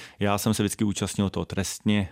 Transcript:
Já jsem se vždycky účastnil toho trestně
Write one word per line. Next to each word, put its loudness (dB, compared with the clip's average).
Já 2
jsem 2
se 2
vždycky 0
účastnil 0
toho -4
trestně 0